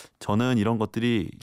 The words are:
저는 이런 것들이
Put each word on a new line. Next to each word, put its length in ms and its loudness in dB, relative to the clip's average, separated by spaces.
저는 380 2
이런 200 2
것들이 520 -2